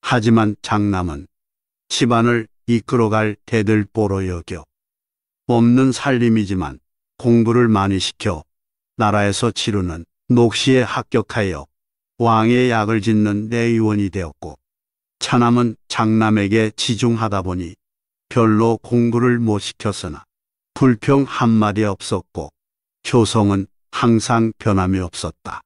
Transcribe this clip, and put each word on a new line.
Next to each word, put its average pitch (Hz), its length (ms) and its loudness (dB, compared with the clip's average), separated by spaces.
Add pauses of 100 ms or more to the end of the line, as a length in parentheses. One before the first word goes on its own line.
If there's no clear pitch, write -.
하지만 113 600 2
장남은 92 640 -4 (600)
집안을 117 580 0 (200)
이끌어갈 110 680 0 (100)
대들보로 101 800 0
여겨 87 360 -10 (840)
없는 123 440 4
살림이지만 110 880 0 (380)
공부를 117 500 2
많이 98 320 2
시켜 85 440 -6 (540)
나라에서 104 540 0
치르는 90 540 -4 (240)
녹시에 123 520 2
합격하여 101 840 -4 (540)
왕의 117 500 2
약을 110 320 0
짓는 107 480 0
내의원이 110 640 0
되었고, 85 440 -10 (640)
차남은 120 560 0 (120)
장남에게 110 880 0
지중하다 110 680 -2
보니 90 320 -8 (560)
별로 113 480 2
공부를 120 600 0
못 110 180 0
시켰으나 - 680 -8 (520)
불평 135 520 2
한마디 107 560 0
없었고 95 680 -6 (640)
효성은 101 540 2 (260)
항상 113 680 0
변함이 95 400 0
없었다. - 680 -10